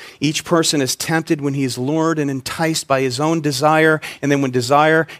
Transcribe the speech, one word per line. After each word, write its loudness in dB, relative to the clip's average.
each -2
person 0
is -2
tempted -2
when -2
he -2
is -4
lured 0
and -2
enticed -4
by 2
his -2
own 0
desire. 2
And 2
then 2
when 0
desire 4